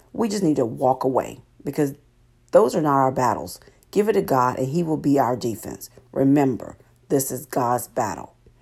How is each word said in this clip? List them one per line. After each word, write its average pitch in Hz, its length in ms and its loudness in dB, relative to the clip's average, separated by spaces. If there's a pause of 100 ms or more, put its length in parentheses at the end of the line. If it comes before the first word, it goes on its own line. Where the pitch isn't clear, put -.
(120)
we 226 160 -4
just 202 160 -4
need 151 140 2
to 131 80 2
walk 131 400 0
away 127 340 -2 (240)
because 143 300 -2 (580)
those 185 240 6
are 175 60 0
not 147 160 2
our 131 160 4
battles. 98 480 -2 (300)
Give 208 180 0
it 214 40 4
to 202 80 2
God 127 360 0
and 131 100 -2
he 165 160 -2
will 156 140 -2
be 139 200 2
our 123 200 2
defense. 104 520 -8 (220)
Remember, 135 640 2 (320)
this 139 240 -2
is 127 140 -10
God's 123 420 -2
battle. - 480 -6 (260)